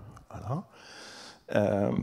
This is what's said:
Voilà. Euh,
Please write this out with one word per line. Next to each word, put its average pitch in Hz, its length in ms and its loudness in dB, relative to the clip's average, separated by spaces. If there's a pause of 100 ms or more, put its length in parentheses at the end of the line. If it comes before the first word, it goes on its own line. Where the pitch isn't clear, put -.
(300)
Voilà. 143 340 -4 (920)
Euh, 104 360 6 (120)